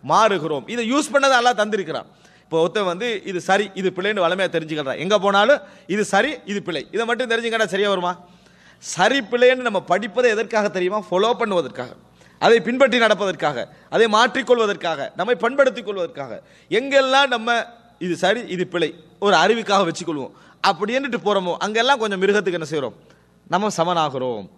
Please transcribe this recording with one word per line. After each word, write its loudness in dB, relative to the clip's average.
மாறுகிறோம். 2
இதை -4
யூஸ் -2
பண்ணதை 4
அல்லாஹ் 2
தந்திருக்கிறான். -4
இப்போ -6
ஒருத்தன் 0
வந்து -4
இது -6
சரி 0
இது -2
பிழைன்னு -2
வளமையா 0
தெரிஞ்சுக்கிறான். -4
எங்க 4
போனாலும் 4
இது -2
சரி 0
இது -6
பிழை, -6
இதை -2
மட்டும் -2
தெரிஞ்சுக்கிட்டா -2
சரியா 0
வருமா? -2
சரி 2
பிழைன்னு 2
நம்ம 0
படிப்பதை 0
எதற்காக -2
தெரியுமா? -2
ஃபாலோ 0
பண்ணுவதற்காக, -4
அதை 6
பின்பற்றி 2
நடப்பதற்காக, 0
அதை 4
மாற்றிக்கொள்வதற்காக, 0
நம்மை 0
பண்படுத்திக் 0
கொள்வதற்காக. -8
எங்கெல்லாம் 2
நம்ம -2
இது -4
சரி 0
இது -4
பிழை -2
ஒரு 4
அறிவுக்காக 2
வச்சுக்கொள்வோம் -6
அப்படின்னுட்டு 0
போறோமோ, 0
அங்கெல்லாம் 0
கொஞ்சம் -2
மிருகத்துக்கு 0
என்ன -10
செய்றோம்? -6
நம்ம -2
சமனாகிறோம். -2